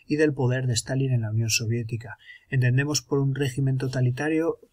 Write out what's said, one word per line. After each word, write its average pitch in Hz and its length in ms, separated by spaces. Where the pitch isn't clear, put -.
y 147 100
del 156 160
poder 127 340
de 123 60
Stalin 131 400
en 120 80
la 110 80
Unión 110 200
Soviética. 113 680
Entendemos 135 520
por 143 180
un 135 140
régimen 135 440
totalitario 143 840